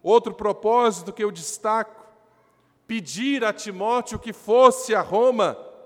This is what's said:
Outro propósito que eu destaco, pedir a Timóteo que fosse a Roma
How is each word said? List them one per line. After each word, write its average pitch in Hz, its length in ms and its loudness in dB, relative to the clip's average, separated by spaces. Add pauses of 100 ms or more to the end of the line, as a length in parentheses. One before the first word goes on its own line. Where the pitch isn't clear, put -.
Outro 226 320 2
propósito 208 760 0
que 214 140 -6
eu 208 80 -2
destaco, 214 680 -6 (840)
pedir 226 600 -4
a 214 60 0
Timóteo 220 640 -6
que 220 160 -12
fosse 247 600 4
a 202 60 2
Roma 202 540 0 (320)